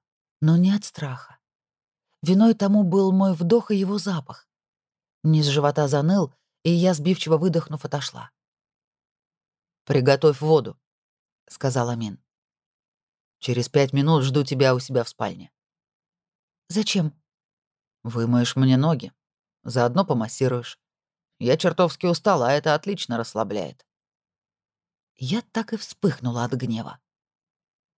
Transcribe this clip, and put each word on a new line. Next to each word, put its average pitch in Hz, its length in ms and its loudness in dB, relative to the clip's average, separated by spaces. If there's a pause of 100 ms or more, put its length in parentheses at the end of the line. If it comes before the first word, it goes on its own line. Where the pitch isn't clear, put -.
(400)
но 160 160 2
не 180 160 4
от 208 140 -2
страха. - 540 -12 (840)
Виной 208 320 4
тому 208 300 2
был 190 280 2
мой 190 220 2
вдох 175 380 0
и 208 40 2
его 196 220 -2
запах. 175 500 -8 (760)
Низ 156 240 4
живота 143 400 0
заныл, 151 440 0 (320)
и 160 60 0
я, 175 240 2
сбивчиво 160 440 0
выдохнув, 160 460 -2
отошла. 127 480 -10 (1500)
"Приготовь 139 560 2
воду", 151 380 0 (680)
сказал 127 420 -2
Амин. 113 340 -8 (1160)
"Через 120 300 -4
пять 139 240 0
минут 143 300 2
жду 135 200 0
тебя 131 320 2
у 123 40 -4
себя 127 240 -2
в - 60 -8
спальне". 95 420 -10 (1200)
"Зачем?" 185 500 -2 (840)
"Вымоешь 120 520 0
мне 131 220 4
ноги, 151 340 -2 (520)
заодно 123 420 0
помассируешь. 123 720 -4 (640)
Я 127 160 2
чертовски 175 480 -2
устала, 170 440 2
а - 20 4
это 147 240 2
отлично 156 420 -6
расслабляет". 104 680 -6 (1300)
Я 160 260 -6
так 226 320 -6
и 220 40 -8
вспыхнула 123 680 -4
от 120 80 -4
гнева. 120 460 -6 (1000)